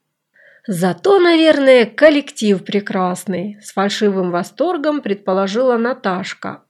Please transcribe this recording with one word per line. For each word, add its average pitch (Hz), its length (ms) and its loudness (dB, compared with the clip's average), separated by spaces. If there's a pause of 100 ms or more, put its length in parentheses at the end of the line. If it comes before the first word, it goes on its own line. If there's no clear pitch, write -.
(680)
«Зато, 185 480 0
наверное, 302 680 4
коллектив 277 760 0
прекрасный», – 196 1000 -6
с - 100 -20
фальшивым 190 600 -2
восторгом 294 680 -2
предположила 202 760 -2
Наташка, 196 920 -6